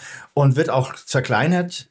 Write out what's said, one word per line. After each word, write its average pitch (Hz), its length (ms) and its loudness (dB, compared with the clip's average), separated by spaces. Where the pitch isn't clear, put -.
und 139 220 4
wird 156 140 0
auch 131 260 -2
zerkleinert, 160 960 -2